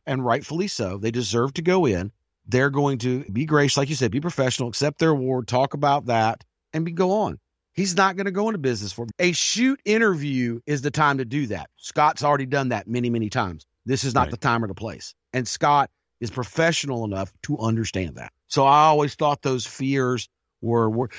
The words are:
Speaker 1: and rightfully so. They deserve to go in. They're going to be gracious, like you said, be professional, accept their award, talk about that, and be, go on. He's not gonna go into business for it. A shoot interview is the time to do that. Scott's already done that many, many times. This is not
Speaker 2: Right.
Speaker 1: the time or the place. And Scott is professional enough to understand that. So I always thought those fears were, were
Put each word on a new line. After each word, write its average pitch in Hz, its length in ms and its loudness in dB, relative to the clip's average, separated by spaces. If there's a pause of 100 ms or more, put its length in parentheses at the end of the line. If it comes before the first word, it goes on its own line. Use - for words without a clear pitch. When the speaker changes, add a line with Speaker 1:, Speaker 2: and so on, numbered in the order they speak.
Speaker 1:
and 135 200 -2
rightfully 147 420 0
so. 101 300 -4
They 110 140 -2
deserve 117 420 0
to 175 80 -6
go 180 240 2
in. 95 260 0 (360)
They're 127 220 4
going 139 300 0
to 127 260 -2
be 117 200 -2
gracious, 147 320 4
like 139 120 0
you 156 60 -4
said, 120 160 0
be 143 100 -2
professional, 131 480 -2
accept 143 300 -4
their 160 120 4
award, 127 360 -2
talk 127 260 0
about 143 340 0
that, 113 360 2 (300)
and 160 120 -2
be, 170 60 -6
go 180 200 0 (120)
on. 95 160 -4 (340)
He's 180 220 -2
not 190 220 4
gonna 196 140 -2
go 208 180 0
into 214 80 -4
business 117 340 -2
for 120 140 -10
it. 117 140 -12
A 180 120 2
shoot 254 540 0
interview 147 800 0
is 143 160 -2
the 143 100 -2
time 143 280 2
to 127 60 -4
do 131 220 -4
that. 87 300 -8
Scott's - 460 0
already 147 220 2
done 131 240 -2
that 110 180 -4
many, 120 220 -2
many 110 200 -2
times. 95 360 -4 (200)
This 127 180 -2
is 131 100 -2
not 127 100 4
Speaker 2:
Right. - 80 -2
Speaker 1:
the 117 60 -8
time 117 260 0
or 107 40 -4
the 95 80 -10
place. 101 380 -12 (180)
And 123 160 -4
Scott 147 420 2 (300)
is 120 120 -6
professional 135 760 0
enough 98 260 -6 (120)
to 143 160 -4
understand 107 580 -2
that. - 160 -16 (140)
So 135 180 2
I 143 200 8
always 151 300 4
thought 147 260 0
those 131 240 -2
fears 131 640 -2 (340)
were, 113 280 2
were 113 300 -2